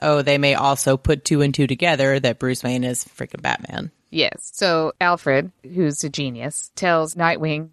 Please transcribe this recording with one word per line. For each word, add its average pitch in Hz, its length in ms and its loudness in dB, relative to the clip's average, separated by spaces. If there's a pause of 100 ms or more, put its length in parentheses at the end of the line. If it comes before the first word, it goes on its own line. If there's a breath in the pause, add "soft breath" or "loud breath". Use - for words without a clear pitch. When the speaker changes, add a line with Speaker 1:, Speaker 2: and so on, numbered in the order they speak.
Speaker 1:
Yeah. 156 80 2
Speaker 2:
oh, 147 120 4
they 143 160 2
may 139 180 4
also 135 420 2
put 147 280 0
two 151 160 2
and 143 120 2
two 143 140 2
together 135 520 2
that 127 200 0
Bruce 127 240 -2
Wayne 123 200 -2
is 123 200 -4
freaking - 380 -12
Batman. - 500 -4 (180)
Speaker 1:
Yes. - 440 -2
So 165 480 0
Alfred, 170 500 2 (120)
who's 156 400 -2
a 151 60 -6
genius, 135 640 -8
tells 165 400 0
Nightwing 160 580 -2